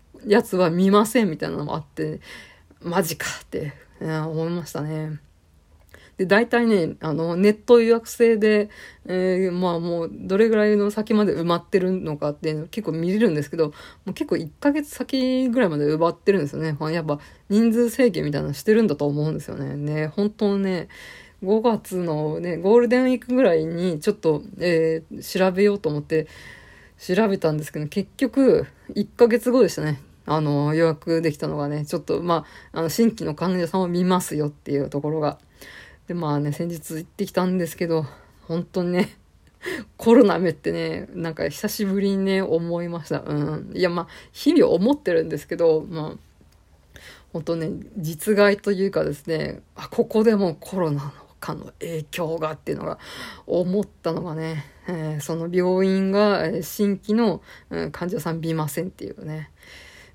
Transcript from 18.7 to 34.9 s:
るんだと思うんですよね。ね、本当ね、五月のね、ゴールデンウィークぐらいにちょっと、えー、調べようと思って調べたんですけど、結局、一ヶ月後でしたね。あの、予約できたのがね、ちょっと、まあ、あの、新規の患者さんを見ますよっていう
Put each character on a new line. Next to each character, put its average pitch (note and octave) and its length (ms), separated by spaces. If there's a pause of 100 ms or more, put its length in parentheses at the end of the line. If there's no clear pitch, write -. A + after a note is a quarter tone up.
る A3+ 80
ん G#3+ 60
だ D3 80
と D3 100
思 D3 220
う - 20
ん D#3 40
で D#3 60
す - 80
よ - 80
ね。 C#3 200
ね、 D3+ 320
本 G3+ 220
当 G3+ 280
ね、 F#3+ 300 (540)
五 G#3+ 200
月 G#3+ 340
の D#3 440
ね、 F3 160
ゴ F#3+ 200
ー A#3+ 40
ル A#3+ 80
デ B3 100
ン B3+ 60
ウ - 40
ィ B3+ 60
ー B3 100
ク A#3+ 100
ぐ B3+ 100
ら F3+ 100
い D#3+ 100
に E3 360
ち G#3 100
ょ - 20
っ - 40
と、 D#3 260 (160)
え D#3+ 540
ー、 - 280
調 F#3+ 120
べ F#3 100
よ G3+ 120
う G3+ 40
と F3+ 100
思 D3 120
っ - 20
て D#3 240 (720)
調 G3 300
べ G3 100
た D#3 140
ん D3+ 60
で D3 60
す - 80
け D#3+ 60
ど、 D3+ 80
結 F#3+ 300
局、 A#3+ 500 (280)
一 G3+ 120
ヶ - 220
月 A#3+ 240
後 B3 100
で F#3 60
し - 80
た D3+ 60
ね。 D3+ 200 (240)
あ D3+ 140
の、 D3 340
予 E3 100
約 E3 380
で D#3+ 100
き D3 40
た D#3 120
の D3+ 80
が C#3+ 120
ね、 D3 180
ち F3 100
ょ D3+ 40
っ - 20
と、 E3+ 200
ま E3+ 220 (280)
あ、 - 80
あ - 20
の、 E3 60
新 A3+ 220
規 G#3+ 140
の D#3 100
患 E3+ 180
者 F3+ 140
さ F3 120
ん F#3+ 40
を F3+ 60
見 F3 160
ま F3+ 160
す D#3+ 160
よ D3+ 120
っ - 20
て - 220
い C#3 60
う C#3 120